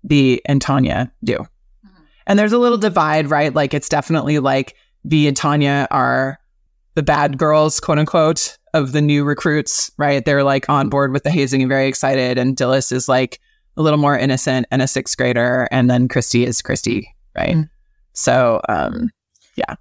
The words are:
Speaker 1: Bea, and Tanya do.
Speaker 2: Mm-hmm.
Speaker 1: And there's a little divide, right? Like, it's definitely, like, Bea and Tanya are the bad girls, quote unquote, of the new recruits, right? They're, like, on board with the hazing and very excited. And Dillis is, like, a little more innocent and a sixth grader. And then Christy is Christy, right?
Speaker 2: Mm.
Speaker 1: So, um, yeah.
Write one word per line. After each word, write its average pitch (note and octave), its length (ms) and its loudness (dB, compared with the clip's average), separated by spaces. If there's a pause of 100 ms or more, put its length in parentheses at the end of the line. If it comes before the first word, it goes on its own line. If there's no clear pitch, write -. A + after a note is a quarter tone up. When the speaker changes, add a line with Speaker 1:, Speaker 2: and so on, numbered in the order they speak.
Speaker 1:
Bea, C3+ 380 4
and C#3 180 2
Tanya B2+ 480 0 (140)
do. D#3+ 140 -2
Speaker 2:
Mm-hmm. - 640 -18 (260)
Speaker 1:
And G3+ 100 2
there's G#3 140 2
a A#3+ 60 2
little A#3+ 200 2
divide, D#3 520 0
right? D3+ 220 2
Like, C#3+ 220 0
it's C#3+ 140 -4
definitely, D3 500 0
like, C3+ 380 -2 (320)
Bea D3 180 4
and C#3 100 0
Tanya C#3+ 540 0
are C3 480 -2 (560)
the D#3 80 -2
bad C#3+ 340 0
girls, D3+ 440 2
quote D3+ 180 0
unquote, D#3 580 0 (160)
of C#3 200 0
the D3+ 100 0
new D3 220 2
recruits, D3 760 -2
right? C#3+ 260 0
They're, C#3+ 200 2
like, C#3 260 0
on C#3 180 2
board C#3 240 0
with C#3 120 -2
the D3 60 0
hazing C3+ 320 0
and C3 60 0
very C3+ 200 0
excited. C3 500 -2
And C3 180 0
Dillis C3 360 0
is, B2+ 160 -4
like, C3 320 0 (360)
a D#3 60 -2
little D3+ 160 2
more C#3+ 180 2
innocent C3 540 -2
and C3 120 0
a C#3 40 0
sixth - 300 -4
grader. B2 560 0
And B2+ 180 4
then B2 160 2
Christy B2 400 0
is A#2+ 160 -4
Christy, A2+ 500 -4 (240)
right? - 200 0
Speaker 2:
Mm. D#3 140 -2 (420)
Speaker 1:
So, B2 560 2
um, F2+ 420 -2 (460)
yeah. - 240 -6